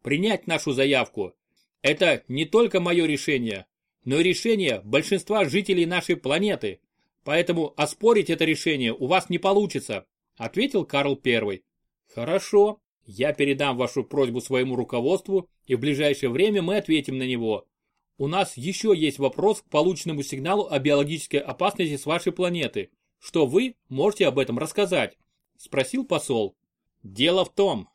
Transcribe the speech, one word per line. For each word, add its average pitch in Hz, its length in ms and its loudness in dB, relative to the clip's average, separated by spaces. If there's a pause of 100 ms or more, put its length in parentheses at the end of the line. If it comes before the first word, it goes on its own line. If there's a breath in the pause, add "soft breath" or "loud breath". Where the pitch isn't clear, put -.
принять 180 440 0
нашу 160 260 -2
заявку. 123 640 0 (480)
Это 151 460 2
не 139 160 -4
только 208 360 2
мое 175 240 2
решение, 131 640 -2 (380)
но 139 160 0
и - 20 4
решение 180 640 2
большинства 170 600 0
жителей 175 420 0
нашей 170 300 -2
планеты. 151 640 -2 (440)
Поэтому 165 520 0
оспорить 202 540 2
это 165 140 0
решение 143 500 0
у 127 120 -4
вас 180 220 2
не 175 100 -2
получится, 190 680 0 (300)
ответил 190 480 -2
Карл 143 320 -2
Первый. 110 480 -2 (500)
"Хорошо, 196 640 2 (260)
я 120 260 0
передам 139 440 0
вашу 123 280 -2
просьбу 127 360 -2
своему 127 360 -2
руководству, 160 720 -2 (180)
и 131 80 -2
в 117 60 -2
ближайшее 143 500 0
время 190 320 2
мы 180 140 -2
ответим 156 420 -2
на 127 80 -4
него. 117 400 -2 (520)
У 139 100 -4
нас 185 280 -2
еще 190 360 0
есть 156 260 0
вопрос 175 440 0
к - 60 -20
полученному 156 540 0
сигналу 160 480 -4
о 151 80 0
биологической 143 640 0
опасности 165 560 -2
с - 100 -14
вашей 165 260 -2
планеты. 170 580 -4 (280)
Что - 280 0
вы 220 280 0 (140)
можете 165 400 0
об 131 100 0
этом 127 200 -2
рассказать?" – 160 600 -2 (400)
спросил - 460 -4
посол. 123 520 -2 (480)
Дело 147 400 2
в - 100 -8
том, 165 400 0